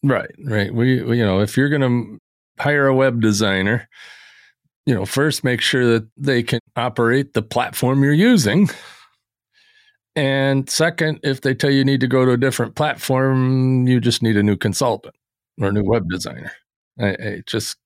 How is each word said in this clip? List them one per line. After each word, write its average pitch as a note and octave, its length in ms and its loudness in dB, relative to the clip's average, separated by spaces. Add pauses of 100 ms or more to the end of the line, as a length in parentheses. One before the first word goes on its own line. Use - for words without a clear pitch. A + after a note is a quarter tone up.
Right, C3 280 0 (140)
right. G#2 280 -2
We, B2 300 2
we, A#2+ 160 0
you A2+ 60 2
know, F#2+ 160 2
if G#2+ 140 -2
you're C#3 140 2
gonna B2 480 -2 (420)
hire C#3+ 280 2
a C3+ 80 2
web C3 260 2
designer, G#2 680 0 (1000)
you B2+ 80 2
know, F#2+ 100 -4
first C#3+ 380 -2
make B2 180 -2
sure B2+ 240 0
that A2+ 220 2 (100)
they C3+ 240 0
can A#2+ 180 -4 (160)
operate B2 580 0
the G#2+ 100 -2
platform B2 600 -2
you're C#3+ 100 2
using. F3 540 4 (1500)
And C3+ 540 0
second, D#3 540 -2
if C3+ 180 -4
they C3 120 0
tell C#3 160 0
you C#3 100 4
you C3+ 60 2
need C3+ 160 2
to C3 60 0
go B2+ 180 2
to B2+ 60 4
a B2 60 2
different B2 380 -2
platform, C3 1120 0
you B2+ 140 4
just - 220 0
need A2 140 2
a G#2 60 4
new G#2 140 2
consultant - 580 -4 (460)
or G2 80 0
a - 20 0
new G#2 140 0
web G2+ 240 0
designer. F2 420 -8 (480)
I, G#2 100 0
I G#2 360 -8
just - 400 -6